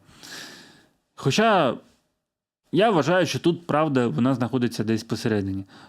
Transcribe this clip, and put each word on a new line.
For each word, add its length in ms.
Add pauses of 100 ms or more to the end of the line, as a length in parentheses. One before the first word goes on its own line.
(1160)
Хоча 600 (960)
я 180
вважаю, 360
що 120
тут 280
правда, 400
вона 280
знаходиться 500
десь 200
посередині. 600 (240)